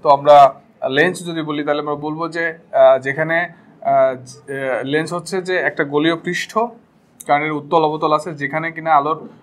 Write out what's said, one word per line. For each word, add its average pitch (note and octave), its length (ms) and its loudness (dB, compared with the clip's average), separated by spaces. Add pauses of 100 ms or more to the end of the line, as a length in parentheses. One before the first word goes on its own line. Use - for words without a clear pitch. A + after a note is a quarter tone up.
তো D#3+ 60 -2
আমরা C#3+ 460 8 (340)
লেন্স E3+ 380 0
যদি E3 160 -6
বলি D3+ 220 -6
তাহলে D3 160 -2
আমরা D3 140 -6
বলবো D3+ 340 -6
যে, E3 300 -6 (140)
আহ, C3+ 260 6
যেখানে, D#3+ 500 -2 (320)
আহ, C3+ 340 2 (680)
লেন্স D#3 280 -2
হচ্ছে F3 300 -6
যে F#3 140 -4
একটা D3 280 -2
গোলীয় D3+ 320 0
পৃষ্ঠ, F3 420 -6 (680)
কারণ D3 160 2
এর D#3 100 -4
উত্তল D3+ 320 0
অবতল D#3 280 -2
আছে, D3+ 220 -2
যেখানে D#3 380 -6
কিনা D#3+ 220 -2
আলোর, D3+ 340 0 (140)